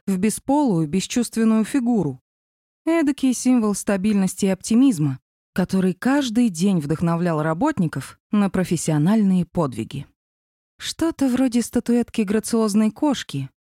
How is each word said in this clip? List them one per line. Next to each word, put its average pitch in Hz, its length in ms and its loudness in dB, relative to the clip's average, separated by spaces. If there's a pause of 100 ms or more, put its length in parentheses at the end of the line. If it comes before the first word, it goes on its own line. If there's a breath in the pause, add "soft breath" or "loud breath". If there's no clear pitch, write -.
в 190 120 -2
бесполую, 214 680 0
бесчувственную 220 760 0
фигуру. 220 560 -2 (640)
Эдакий 294 480 2
символ 226 420 2
стабильности 196 720 0
и - 20 2
оптимизма, 190 720 2 (340)
который 185 400 0
каждый 247 540 0
день 180 320 0
вдохновлял 165 640 -2
работников 160 760 -2 (120)
на 202 200 2
профессиональные 180 960 0
подвиги. 139 600 -6 (720)
Что-то 311 500 -2
вроде 247 340 2
статуэтки 233 600 -2
грациозной 214 680 0
кошки, 208 580 -4 (300)